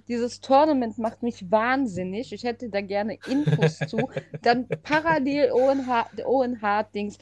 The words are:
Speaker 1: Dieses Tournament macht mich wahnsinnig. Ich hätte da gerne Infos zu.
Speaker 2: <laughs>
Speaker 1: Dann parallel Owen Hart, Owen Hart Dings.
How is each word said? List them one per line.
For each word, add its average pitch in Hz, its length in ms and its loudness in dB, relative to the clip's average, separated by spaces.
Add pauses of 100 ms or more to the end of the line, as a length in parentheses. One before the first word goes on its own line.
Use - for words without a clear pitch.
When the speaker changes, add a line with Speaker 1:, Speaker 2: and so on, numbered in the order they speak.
Speaker 1:
Dieses 240 320 -4
Tournament 269 600 4
macht 220 240 -6
mich 226 260 -6
wahnsinnig. 220 840 0
Ich 208 120 -12
hätte 240 260 -6
da 202 120 -2
gerne 202 360 -4 (100)
Infos 160 520 2
zu. 226 320 -4 (140)
Speaker 2:
<laughs> - 180 -16
Speaker 1:
Dann 240 240 2 (160)
parallel 294 680 2
Owen 269 360 2
Hart, 233 360 -2
Owen 247 380 0
Hart 214 320 0
Dings. 208 280 -8